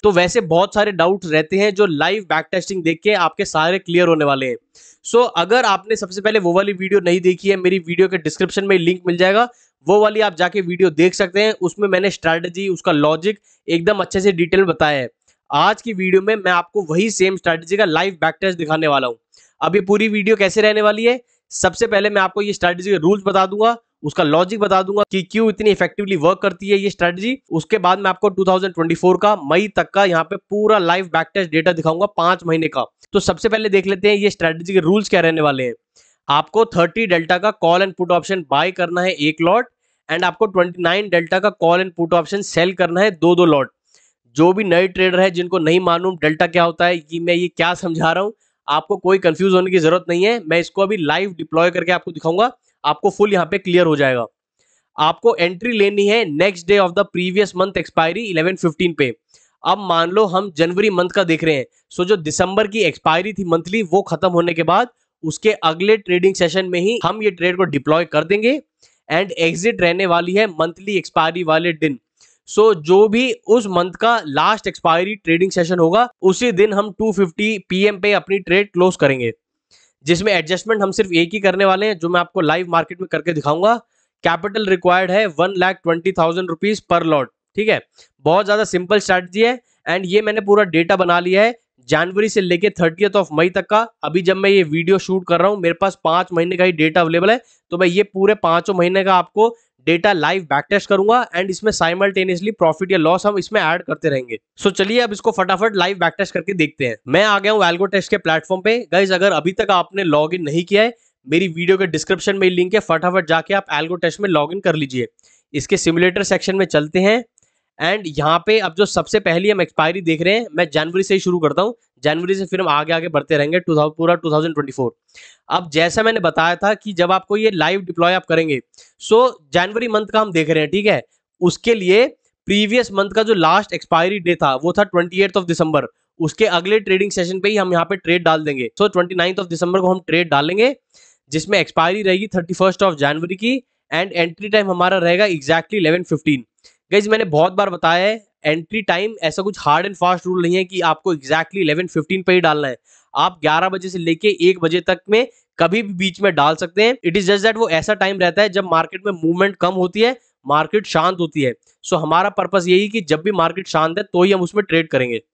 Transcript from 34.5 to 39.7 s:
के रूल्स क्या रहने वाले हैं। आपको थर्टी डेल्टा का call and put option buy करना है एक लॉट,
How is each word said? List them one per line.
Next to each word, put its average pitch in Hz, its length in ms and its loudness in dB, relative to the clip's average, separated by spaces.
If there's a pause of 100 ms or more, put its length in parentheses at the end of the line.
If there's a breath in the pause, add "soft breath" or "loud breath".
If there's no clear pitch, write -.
के 190 60 4
रूल्स 190 300 2
क्या 180 120 2
रहने 160 200 2
वाले 139 220 0
हैं। 117 100 -4 (540 soft breath)
आपको 156 400 2
थर्टी 175 400 0
डेल्टा 175 300 0
का 202 220 -2
call 175 260 2
and 190 100 -6
put 175 220 -2
option 180 260 -4 (100)
buy 165 180 0
करना 175 300 -4
है 185 200 -2
एक 160 200 -2
लॉट, 202 280 2 (400)